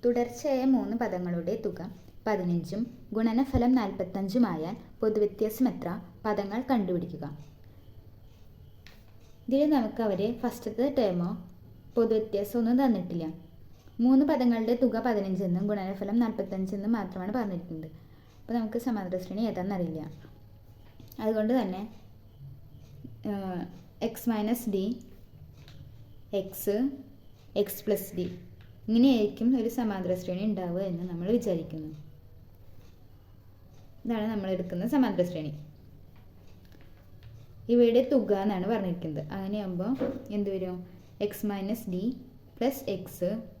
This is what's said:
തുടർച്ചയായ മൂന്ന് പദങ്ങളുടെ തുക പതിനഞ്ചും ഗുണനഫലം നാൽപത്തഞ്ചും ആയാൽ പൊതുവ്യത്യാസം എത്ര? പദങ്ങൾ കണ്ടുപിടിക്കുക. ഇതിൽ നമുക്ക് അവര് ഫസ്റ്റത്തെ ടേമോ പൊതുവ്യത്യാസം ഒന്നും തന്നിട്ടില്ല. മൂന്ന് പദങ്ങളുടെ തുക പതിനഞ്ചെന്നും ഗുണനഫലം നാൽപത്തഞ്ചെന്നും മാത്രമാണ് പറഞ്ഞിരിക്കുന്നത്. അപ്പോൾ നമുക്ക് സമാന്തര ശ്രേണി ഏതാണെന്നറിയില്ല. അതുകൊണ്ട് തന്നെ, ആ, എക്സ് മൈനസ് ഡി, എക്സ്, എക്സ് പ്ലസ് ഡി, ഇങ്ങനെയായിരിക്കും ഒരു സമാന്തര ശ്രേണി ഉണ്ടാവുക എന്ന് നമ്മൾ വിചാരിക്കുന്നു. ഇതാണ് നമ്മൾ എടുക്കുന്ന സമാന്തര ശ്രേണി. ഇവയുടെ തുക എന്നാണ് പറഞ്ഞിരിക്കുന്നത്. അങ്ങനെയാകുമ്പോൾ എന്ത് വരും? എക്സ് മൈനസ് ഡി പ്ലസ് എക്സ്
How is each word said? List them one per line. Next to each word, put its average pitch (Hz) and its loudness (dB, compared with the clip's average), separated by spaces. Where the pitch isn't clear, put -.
തുടർച്ചയായ 240 2
മൂന്ന് 226 4
പദങ്ങളുടെ 180 -2
തുക 180 -6
പതിനഞ്ചും 185 -2
ഗുണനഫലം 233 4
നാൽപത്തഞ്ചും 196 2
ആയാൽ 170 -2
പൊതുവ്യത്യാസം 214 2
എത്ര? 175 -4
പദങ്ങൾ 208 0
കണ്ടുപിടിക്കുക. 175 -2
ഇതിൽ 285 4
നമുക്ക് 233 2
അവര് 202 0
ഫസ്റ്റത്തെ 240 -2
ടേമോ 180 0
പൊതുവ്യത്യാസം 214 2
ഒന്നും 247 4
തന്നിട്ടില്ല. 175 0
മൂന്ന് 262 8
പദങ്ങളുടെ 240 4
തുക 226 2
പതിനഞ്ചെന്നും 196 0
ഗുണനഫലം 202 0
നാൽപത്തഞ്ചെന്നും 196 0
മാത്രമാണ് 196 -2
പറഞ്ഞിരിക്കുന്നത്. 175 -4
അപ്പോൾ - -6
നമുക്ക് 226 0
സമാന്തര 202 -2
ശ്രേണി 190 -4
ഏതാണെന്നറിയില്ല. 180 -2
അതുകൊണ്ട് 220 2
തന്നെ, 190 -4
ആ, 190 -4
എക്സ് - -4
മൈനസ് 220 0
ഡി, 196 0
എക്സ്, 202 0
എക്സ് - -2
പ്ലസ് 196 -2
ഡി, 180 -4
ഇങ്ങനെയായിരിക്കും 233 6
ഒരു 220 0
സമാന്തര 196 0
ശ്രേണി 180 -4
ഉണ്ടാവുക 185 0
എന്ന് 175 -2
നമ്മൾ 175 -6
വിചാരിക്കുന്നു. 160 0
ഇതാണ് 220 0
നമ്മൾ 208 -2
എടുക്കുന്ന 180 -2
സമാന്തര 233 4
ശ്രേണി. 160 -4
ഇവയുടെ 240 8
തുക 208 4
എന്നാണ് 190 0
പറഞ്ഞിരിക്കുന്നത്. 175 -2
അങ്ങനെയാകുമ്പോൾ 196 -2
എന്ത് 208 -2
വരും? 180 -4
എക്സ് 208 -2
മൈനസ് 202 -2
ഡി 196 -2
പ്ലസ് 269 0
എക്സ് 190 -4